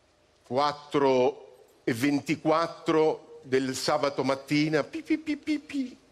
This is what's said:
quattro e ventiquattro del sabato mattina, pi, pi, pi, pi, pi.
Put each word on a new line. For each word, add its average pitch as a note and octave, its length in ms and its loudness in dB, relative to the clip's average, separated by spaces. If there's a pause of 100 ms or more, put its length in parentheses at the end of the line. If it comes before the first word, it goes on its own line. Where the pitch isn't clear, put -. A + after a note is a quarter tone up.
(440)
quattro C3+ 1400 0
e - 80 0
ventiquattro D#3 1500 0
del C3 340 0
sabato C#3+ 480 0
mattina, D3 580 0
pi, - 200 -10
pi, D#4 160 -2
pi, D4+ 180 -6
pi, D4+ 220 -4
pi. C4+ 400 -8 (140)